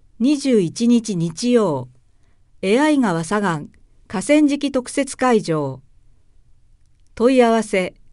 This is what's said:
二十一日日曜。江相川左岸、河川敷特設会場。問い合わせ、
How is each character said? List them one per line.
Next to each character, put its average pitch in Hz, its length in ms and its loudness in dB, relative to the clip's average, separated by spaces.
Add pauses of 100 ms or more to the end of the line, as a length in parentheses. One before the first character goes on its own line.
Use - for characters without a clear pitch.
(220)
二 285 140 2
十 262 240 2
一 180 260 -2
日 233 300 0
日 170 360 -4
曜。 156 360 0 (720)
江 196 160 0
相 294 240 2
川 170 240 0
左 208 160 -2
岸、 165 300 -4 (360)
河 185 160 -8
川 302 260 4
敷 285 220 -4
特 254 200 -4
設 277 260 -4
会 247 240 2
場。 151 400 -4 (1300)
問 247 200 2
い 254 80 6
合 226 100 4
わ 226 100 2
せ、 185 320 -4 (180)